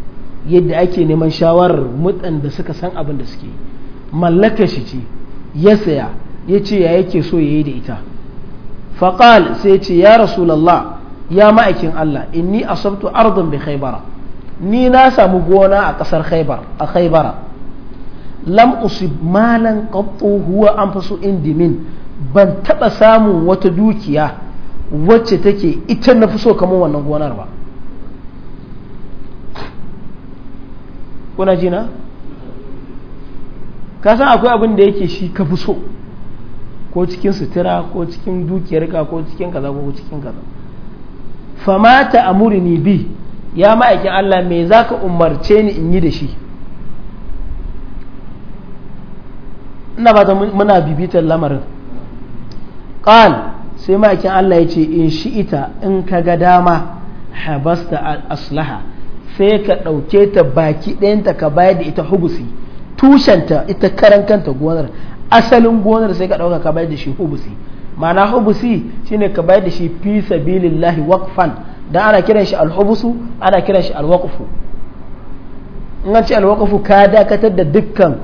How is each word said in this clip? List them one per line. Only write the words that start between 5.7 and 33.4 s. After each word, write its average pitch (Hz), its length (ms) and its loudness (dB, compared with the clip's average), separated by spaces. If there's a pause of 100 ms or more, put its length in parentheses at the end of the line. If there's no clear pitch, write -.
saya, 143 320 -2 (380)
ya 196 160 2
ce 202 160 -2
ya 165 120 2
yake 170 320 0
so 175 160 -2
ya 151 100 2
yi 151 140 0
da 139 80 -6
ita. 123 260 -8 (1000)
Faqal 185 600 6
sai 202 160 2
ya 190 80 6
ce, - 160 -4
"Ya 202 220 8
Rasulallah, 170 840 2 (320)
ya 208 200 6
ma'aikin 202 440 2
Allah, 147 380 -2
inni 185 300 0
asabtu 196 500 -4
ardun 190 360 2
bi 147 80 -2
Khaybara." 139 440 -6 (600)
Ni 240 280 2
na 254 220 8
samu 190 280 4
gona 190 480 4
a 147 100 -2
ƙasar 156 260 0
Khaybar, 151 360 -2 (200)
a 151 80 -4
Khaybara. 160 480 2 (1120)
"Lam 226 380 0
usib 185 280 -4 (120)
malan 220 680 0
qattu 202 540 -2
huwa 202 320 2
anfasu 196 460 -2
indi 165 300 -2
min." 160 260 0 (540)
Ban - 300 2
taɓa 302 280 2
samun 214 560 4
wata 185 220 2
dukiya 165 680 0 (720)
wacce 226 340 4
take 196 460 2
ita - 260 4
na 220 140 4
fi 220 100 -2
so 214 160 2
kamar 185 220 0 (120)
wannan 147 160 -2
gonar 147 320 -2
ba. 95 120 -10 (4000)
Kuna 190 200 2
ji 175 140 0
na? 208 180 -4 (2250)